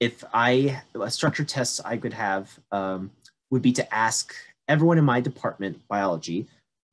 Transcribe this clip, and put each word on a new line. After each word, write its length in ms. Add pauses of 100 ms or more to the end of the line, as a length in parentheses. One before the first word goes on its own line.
if 240 (100)
I, 480 (120)
a 160
structure 340
test 400
I 140
could 160
have, 460 (120)
um, 400 (380)
would 120
be 120
to 200
ask 420 (320)
everyone 300
in 80
my 140
department, 680
biology, 600 (460)